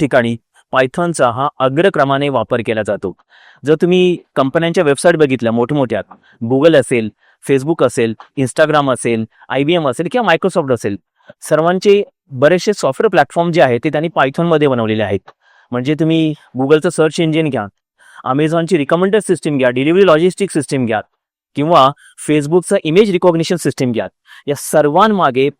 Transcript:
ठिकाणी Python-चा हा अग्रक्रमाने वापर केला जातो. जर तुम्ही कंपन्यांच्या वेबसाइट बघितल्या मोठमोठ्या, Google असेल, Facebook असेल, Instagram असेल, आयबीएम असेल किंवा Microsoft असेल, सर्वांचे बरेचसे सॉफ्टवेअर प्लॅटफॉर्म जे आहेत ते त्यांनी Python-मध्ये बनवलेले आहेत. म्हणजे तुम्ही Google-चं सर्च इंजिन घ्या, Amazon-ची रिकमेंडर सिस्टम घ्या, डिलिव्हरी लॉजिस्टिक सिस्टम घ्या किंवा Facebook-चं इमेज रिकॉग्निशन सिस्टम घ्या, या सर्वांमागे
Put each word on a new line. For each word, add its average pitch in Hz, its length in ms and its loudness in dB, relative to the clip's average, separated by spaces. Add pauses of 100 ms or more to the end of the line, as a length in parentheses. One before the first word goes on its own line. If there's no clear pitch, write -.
ठिकाणी 123 360 0 (380)
Python-चा 135 560 0
हा 131 180 -2 (100)
अग्रक्रमाने 139 720 0
वापर 123 380 -2
केला 110 160 -2
जातो. 98 340 -6 (480)
जर 147 100 2
तुम्ही 180 420 2 (200)
कंपन्यांच्या 165 480 0
वेबसाइट 156 320 2
बघितल्या 131 360 0
मोठमोठ्या, 120 500 -2 (420)
Google 135 320 4
असेल, 117 340 0 (380)
Facebook 143 380 0
असेल, 117 280 -2 (240)
Instagram 143 540 0
असेल, 113 320 -4 (240)
आयबीएम 147 400 0
असेल 165 240 -4
किंवा 214 220 0
Microsoft 165 400 -2
असेल, 104 220 -4 (440)
सर्वांचे 185 600 2 (280)
बरेचसे 156 420 2
सॉफ्टवेअर 185 380 -2
प्लॅटफॉर्म 170 400 0
जे 165 120 2
आहेत 120 220 2
ते 160 40 -2
त्यांनी 151 280 -2
Python-मध्ये 151 520 2
बनवलेले 110 340 0
आहेत. 98 280 -6 (400)
म्हणजे 127 240 -4
तुम्ही 160 400 0 (240)
Google-चं 147 300 2
सर्च 160 320 -2
इंजिन 160 280 0
घ्या, 120 180 -6 (640)
Amazon-ची 160 460 0
रिकमेंडर 175 420 0
सिस्टम 160 400 -2
घ्या, 127 120 2
डिलिव्हरी 160 360 2
लॉजिस्टिक 175 440 2
सिस्टम 135 360 -4
घ्या 107 140 -2 (560)
किंवा 143 340 4 (380)
Facebook-चं 151 560 0
इमेज 190 260 2
रिकॉग्निशन 175 460 0
सिस्टम 135 360 -2
घ्या, 104 160 -4 (380)
या 143 100 -2
सर्वांमागे 151 920 2 (120)